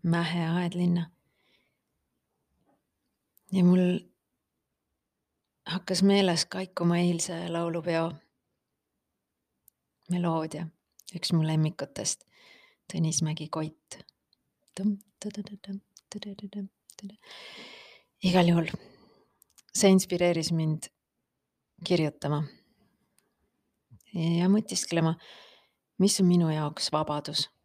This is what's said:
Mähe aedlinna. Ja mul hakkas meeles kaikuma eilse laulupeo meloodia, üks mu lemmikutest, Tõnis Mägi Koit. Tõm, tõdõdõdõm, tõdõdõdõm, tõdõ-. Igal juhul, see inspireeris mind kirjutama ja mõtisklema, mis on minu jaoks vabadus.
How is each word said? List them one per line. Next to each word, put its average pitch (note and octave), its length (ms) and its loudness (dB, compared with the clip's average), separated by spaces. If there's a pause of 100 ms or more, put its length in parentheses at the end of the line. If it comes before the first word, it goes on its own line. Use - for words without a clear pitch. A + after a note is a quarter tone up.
Mähe E3+ 460 0
aedlinna. F3 600 0 (2500)
Ja F#3 120 4
mul F3+ 340 6 (1700)
hakkas F3+ 360 -2
meeles G3 440 4
kaikuma F3 520 -2
eilse E3+ 500 -2
laulupeo E3+ 640 -2 (2000)
meloodia, E3 560 -2 (500)
üks - 160 -4
mu D#3+ 140 2
lemmikutest, - 800 -2 (680)
Tõnis D#3+ 300 -2
Mägi D#3 260 -6
Koit. - 520 -8 (760)
Tõm, G3+ 220 -2 (240)
tõdõdõdõm, G3+ 640 -12 (320)
tõdõdõdõm, G3+ 560 -12 (260)
tõdõ-. G3+ 220 -18 (1040)
Igal F3+ 260 4
juhul, E3 220 4 (1040)
see G3 180 6
inspireeris F3 640 2
mind D#3 320 -2 (960)
kirjutama D3+ 600 0 (1700)
ja E3+ 360 0
mõtisklema, E3+ 640 0 (840)
mis G3 220 2
on F3+ 80 6
minu F3 240 4
jaoks D3+ 400 -4
vabadus. D3 560 -2 (160)